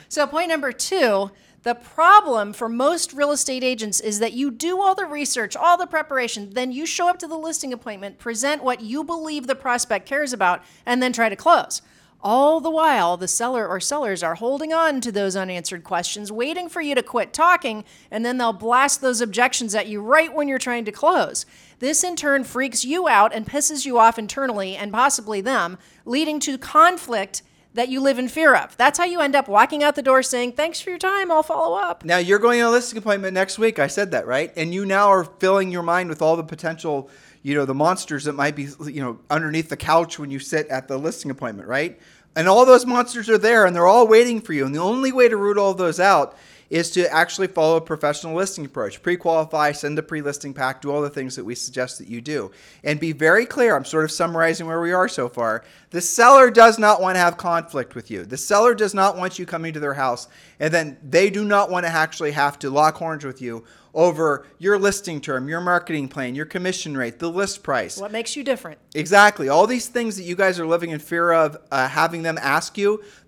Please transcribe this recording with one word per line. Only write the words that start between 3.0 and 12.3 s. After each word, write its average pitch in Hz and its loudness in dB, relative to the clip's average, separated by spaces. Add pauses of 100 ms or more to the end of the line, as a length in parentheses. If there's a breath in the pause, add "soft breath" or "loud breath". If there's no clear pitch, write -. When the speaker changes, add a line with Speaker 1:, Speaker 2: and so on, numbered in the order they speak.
Speaker 1:
real 285 -2
estate 269 -4
agents 220 -2
is 214 -6
that 220 -2
you 262 -4
do 339 -4
all 381 2
the 392 -6
research, 277 -6
all 349 2
the 349 -6
preparation, 254 -6
then 254 -6
you 285 -8
show 349 -2
up 359 -2
to 339 -10
the 320 -8
listing 311 -8
appointment, 202 -14
present 262 -4
what 247 -2
you 247 -8
believe 311 -8
the 269 -2
prospect 240 -4
cares 277 -4
about, 185 0 (200 soft breath)
and 247 -2
then 254 -2
try 226 0
to 196 -4
close. - 2 (400 soft breath)
All 277 2